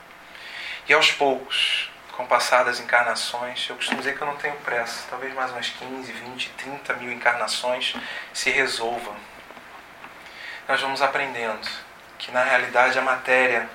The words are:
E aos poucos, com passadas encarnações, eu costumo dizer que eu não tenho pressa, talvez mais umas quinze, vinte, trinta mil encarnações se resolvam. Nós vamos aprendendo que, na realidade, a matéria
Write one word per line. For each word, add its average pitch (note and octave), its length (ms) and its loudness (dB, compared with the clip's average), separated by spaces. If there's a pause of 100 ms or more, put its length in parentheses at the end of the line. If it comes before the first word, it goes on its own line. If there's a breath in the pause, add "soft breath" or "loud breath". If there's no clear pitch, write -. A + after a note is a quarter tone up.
(880 loud breath)
E C#3+ 60 6
aos D#3 180 8
poucos, - 800 2 (220)
com - 160 -6
passadas B2 520 4
encarnações, A#2+ 880 0
eu B2+ 80 -8
costumo C3 220 -2
dizer C3 180 -2
que - 60 -8
eu D3+ 60 -2
não C#3+ 80 -2
tenho C#3+ 220 -4
pressa, A#2+ 520 -4
talvez C3 240 -8
mais C3 160 -2
umas A#2+ 180 -6
quinze, B2+ 440 -8
vinte, B2 380 -8
trinta - 440 -2
mil A#2+ 180 -6
encarnações A#2+ 840 0 (360 loud breath)
se - 200 0
resolvam. A#2 640 0 (1500 loud breath)
Nós C3 120 2
vamos C3+ 220 -2
aprendendo B2+ 680 0 (520)
que, - 120 -10
na B2+ 120 4
realidade, B2+ 560 6
a - 20 4
matéria B2+ 720 4